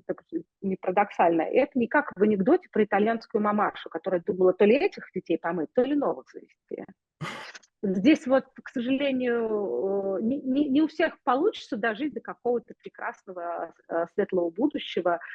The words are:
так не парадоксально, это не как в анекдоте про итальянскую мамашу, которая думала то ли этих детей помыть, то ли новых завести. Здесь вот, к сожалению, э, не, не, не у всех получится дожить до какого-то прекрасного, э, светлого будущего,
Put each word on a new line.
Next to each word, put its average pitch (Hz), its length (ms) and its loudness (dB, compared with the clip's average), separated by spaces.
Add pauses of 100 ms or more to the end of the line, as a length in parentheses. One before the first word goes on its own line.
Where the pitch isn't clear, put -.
так - 180 -6 (380)
не 190 160 -2
парадоксально, 185 680 2
это - 360 2
не 233 80 2
как - 280 0
в 180 80 -2
анекдоте 214 480 4
про 220 140 2
итальянскую 214 560 0
мамашу, 208 480 -2
которая 180 320 -4
думала 185 320 4
то 208 120 4
ли 214 120 6
этих - 380 -2
детей 170 220 -2
помыть, 170 360 -4
то 247 100 4
ли 277 120 0
новых 190 360 -2
завести. - 540 -16 (1000)
Здесь 202 440 4
вот, 254 180 4 (180)
к - 60 -18
сожалению, 233 1500 -2
э, - 40 -2
не, 254 180 -2
не, 269 280 0
не 269 120 4
у 320 60 4
всех - 360 -2
получится 285 540 0
дожить 226 360 -4
до 214 80 -10
какого-то 233 600 -4
прекрасного, 170 920 -10 (160)
э, 170 160 0 (100)
светлого 180 360 0
будущего, 180 680 -2 (140)